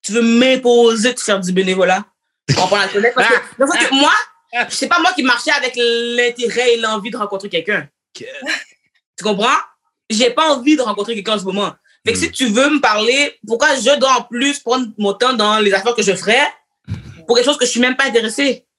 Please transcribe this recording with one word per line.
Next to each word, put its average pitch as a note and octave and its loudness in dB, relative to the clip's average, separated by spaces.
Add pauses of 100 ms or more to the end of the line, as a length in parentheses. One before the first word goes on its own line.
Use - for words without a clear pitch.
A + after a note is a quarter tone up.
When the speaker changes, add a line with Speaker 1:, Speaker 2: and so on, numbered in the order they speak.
Speaker 1:
tu - -10
veux A#3 0
m'imposer A#3+ 4
de - -10
faire G3+ 0
du F#3 -4
bénévolat ? F#3 0 (460)
On C#3 0
va E3 2
apprendre G3 2
à - 0
le F#3+ -8
connaître A3+ 0
parce A3+ 2
que, A3+ 4
Speaker 2:
Ah. - 0 (260)
Speaker 1:
parce E4 0
que C4 -2
moi, C#4+ 4 (440)
Speaker 2:
Ah. A#3+ -2
Speaker 1:
c'est - -6
pas F4 2
moi F4+ 2
qui C#4+ -4
marchais B3+ 0
avec C4 -2
l'intérêt A#3+ 0
et - -6
l'envie A3 -4
de A#3+ -10
rencontrer G3+ -8
quelqu'un. E3+ -4 (280)
Speaker 2:
Ok. - -16 (920)
Speaker 1:
Tu - -16
comprends ? G#3+ 0 (520)
J'ai A#3 2
pas D#4 2
envie C#4 2
de B3+ -2
rencontrer G#3 -4
quelqu'un A3 -4
en G#3 -2
ce F#3 -10
moment. F#3+ -4 (320)
Fait A#3 0
que - -4
Speaker 2:
Hmm. - -2
Speaker 1:
si E4 -2
tu C4 -2
veux B3 2
me D4 2
parler, A#3+ 0
pourquoi B3 0
je C4 2
dois C4 2
en - -4
plus C#4 -4
prendre B3 -2 (100)
mon G#3 0
temps B3+ 0
dans G#3+ 2
les G3+ 2
affaires G3+ 0
que A3 -2
je G3 0
ferais A3 0 (880)
pour A#3+ 2
quelque A#3+ 4
chose G3 0
que B3 0
je A#3+ -2
suis A#3 -2
même B3 0
pas C4+ 0
intéressée ? A3+ -2 (140)